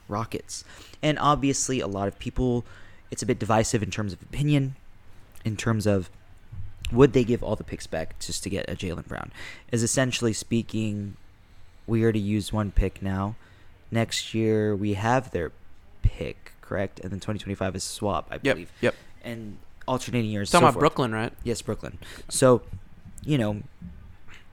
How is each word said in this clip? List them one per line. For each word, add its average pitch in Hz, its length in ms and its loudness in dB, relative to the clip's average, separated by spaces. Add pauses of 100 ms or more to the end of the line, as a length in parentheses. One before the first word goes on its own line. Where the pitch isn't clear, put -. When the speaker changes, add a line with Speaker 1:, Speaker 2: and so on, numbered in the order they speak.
Speaker 1:
Rockets. - 560 -6 (360)
And 151 180 2
obviously, 135 600 2
a 78 80 -2
lot 98 220 0
of - 100 -10
people, 123 460 0 (460)
it's - 120 -6
a - 20 -4
bit 101 140 2
divisive 110 420 2
in 95 100 -4
terms 104 200 -4
of 87 100 -12
opinion, 139 540 0 (680)
in 107 100 -2
terms 107 320 0
of 98 220 2 (840)
would 120 220 8
they 127 100 6
give 113 180 2
all 107 140 -2
the - 80 -4
picks - 240 -10
back - 320 -4
just - 240 -6
to 95 60 -4
get 92 200 -4
a 90 60 -4
Jaylen 87 320 -6
Brown? - 240 -10 (400)
Is 117 120 2
essentially 120 500 2
speaking, 104 800 -2 (720)
we 113 160 4
already 110 160 4
used 101 320 0
one 104 200 0
pick - 300 2
now. 98 340 -2 (540)
Next - 440 -2
year, 110 420 2
we 101 200 0
have 117 360 2
their 85 220 -2 (480)
pick, - 600 0
correct? - 380 -6
And 92 120 -8
then 98 80 -6
twenty 107 200 -6
twenty-five 95 360 -4
is 92 80 -6
swap, 98 460 -2
I - 60 -8
Speaker 2:
Yep, - 80 -12
Speaker 1:
believe. - 280 0 (100)
Speaker 2:
yep. - 140 2 (280)
Speaker 1:
And 113 340 -10 (300)
alternating 120 440 0
years, 101 180 -2
Speaker 2:
Talking 175 120 8
Speaker 1:
so 165 60 10
Speaker 2:
about 139 80 8
Speaker 1:
forth. - 60 2
Speaker 2:
Brooklyn, 139 320 4
right? 110 200 -2 (100)
Speaker 1:
Yes, 117 180 -2
Brooklyn. - 360 -6 (320)
So, 127 320 8 (640)
you 147 120 2
know, 107 260 0 (880)